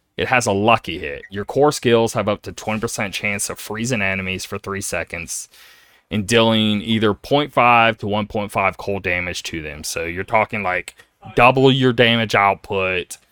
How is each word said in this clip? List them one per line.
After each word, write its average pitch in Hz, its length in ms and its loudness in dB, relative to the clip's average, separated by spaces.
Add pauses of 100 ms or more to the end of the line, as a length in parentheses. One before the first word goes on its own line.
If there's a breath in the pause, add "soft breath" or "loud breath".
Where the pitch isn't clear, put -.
(180)
It 92 120 -2
has 123 180 2
a 107 40 2
lucky 101 460 2
hit. 73 320 -10
Your 101 160 -10
core 143 260 4
skills 117 420 2
have 104 140 -2
up 101 140 -2
to 101 100 -14
twenty 107 280 -6
percent 107 340 -6
chance 101 380 -4
of 87 80 -12
freezing 113 420 -4
enemies 95 420 -4
for - 140 -8
three 98 240 -8
seconds - 640 -8 (640 soft breath)
and 104 160 -4
dealing 110 560 2
either 107 320 2
point 143 400 -2
five 117 460 2
to 104 80 -8
one 104 180 -2
point 104 260 -6
five 95 260 0
cold 98 260 -6
damage 90 400 -4
to 80 180 -8
them. 76 220 -12
So - 220 -8
you're 87 180 -6
talking, 107 400 -2
like, 90 320 -4 (400 soft breath)
double 131 360 6
your 127 220 4
damage 117 400 2
output, 95 840 0 (140)